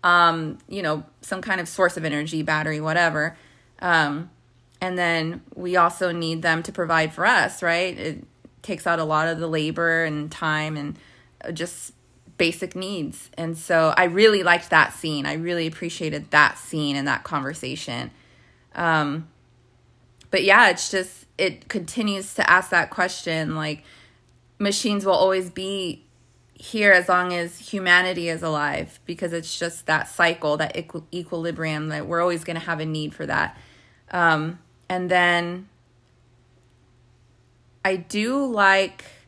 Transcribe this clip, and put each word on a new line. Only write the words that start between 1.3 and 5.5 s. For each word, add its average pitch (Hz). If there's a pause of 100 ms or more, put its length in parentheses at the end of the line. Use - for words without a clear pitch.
kind 190
of 170
source 180
of 160
energy, 156
battery, 156
whatever. 156 (440)
Um, 165 (500)
and 185
then 170 (120)